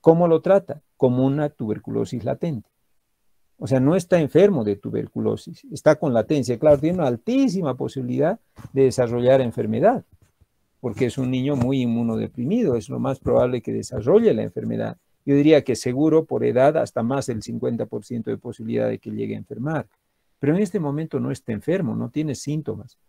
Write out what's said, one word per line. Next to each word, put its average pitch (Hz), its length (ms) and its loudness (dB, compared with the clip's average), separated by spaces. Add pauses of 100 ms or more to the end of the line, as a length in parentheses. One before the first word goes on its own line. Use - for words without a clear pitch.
¿Cómo 170 260 6
lo 160 140 4
trata? 190 400 0 (140)
Como 127 300 2
una 147 240 0
tuberculosis 113 760 -6
latente. 131 460 -6 (880)
O 160 100 -10
sea, 127 140 2
no 147 140 4
está 180 240 2
enfermo 156 440 4
de 101 140 -2
tuberculosis, 113 920 -6
está 151 240 2
con 143 180 -2
latencia. 117 440 0
Claro, 147 220 6
tiene 170 200 -2
una 147 80 0
altísima 185 680 0
posibilidad 131 640 -2 (320)
de 135 120 4
desarrollar 123 580 4
enfermedad, 120 640 0 (760)
porque 123 260 -2
es 117 120 -4
un 127 140 -2
niño 135 260 -2
muy 131 240 0
inmunodeprimido, 117 960 -2
es 107 120 -6
lo 127 120 -6
más 131 200 -4
probable 123 420 0
que 117 120 -8
desarrolle 131 600 2
la 110 100 -2
enfermedad. 110 540 -6 (280)
Yo 139 100 2
diría 143 300 6
que 120 100 0
seguro 151 480 0
por 120 220 -2
edad 131 320 4
hasta 117 260 -2
más 127 220 -2
del 113 180 -6
cincuenta 117 420 -6
por 113 200 -10
ciento 120 260 -8
de 110 60 -4
posibilidad 117 500 -6
de 113 120 -4
que 113 120 -14
llegue 107 240 -6
a 107 40 -10
enfermar. 135 480 -8 (520)
Pero 147 160 0
en 196 60 0
este 208 180 -2
momento 147 400 -4
no 127 100 -4
está 127 220 -8
enfermo, 139 440 -2
no 117 140 -6
tiene 147 260 -4
síntomas. 139 640 -8 (120)